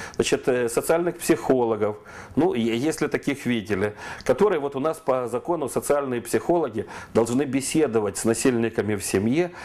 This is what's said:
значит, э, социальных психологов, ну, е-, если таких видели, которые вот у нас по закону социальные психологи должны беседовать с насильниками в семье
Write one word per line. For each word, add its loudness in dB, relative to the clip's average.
значит, 0
э, 2
социальных 0
психологов, 2
ну, 4
е-, 0
если -2
таких -4
видели, 0
которые 4
вот -4
у -4
нас -2
по 0
закону -2
социальные 0
психологи 0
должны 2
беседовать 0
с -8
насильниками 2
в -6
семье 2